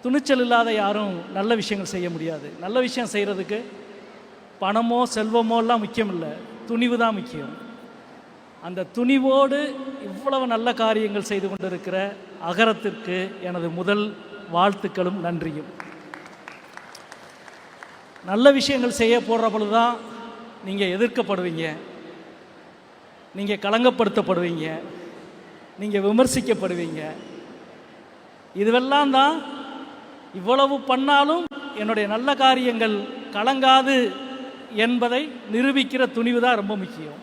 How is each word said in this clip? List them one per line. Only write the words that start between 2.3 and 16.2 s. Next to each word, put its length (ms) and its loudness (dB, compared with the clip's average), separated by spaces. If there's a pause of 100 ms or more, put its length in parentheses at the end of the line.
நல்ல 200 -2
விஷயம் 320 -2
செய்யறதுக்கு 520 -2 (960)
பணமோ 420 2 (120)
செல்வமோ 420 2
எல்லாம் 240 2
முக்கியம் 280 -2
இல்ல, 180 -4 (400)
துணிவு 320 2
தான் 160 2
முக்கியம். 400 -8 (1080)
அந்த 320 -6
துணிவோடு 800 4 (300)
இவ்வளவு 420 -2
நல்ல 280 2
காரியங்கள் 480 2
செய்து 260 -2
கொண்டிருக்கிற 680 -4 (340)
அகரத்திற்கு 920 -2
எனது 280 -4
முதல் 440 -2 (380)
வாழ்த்துக்களும் 680 0
நன்றியும். 500 -6 (2500)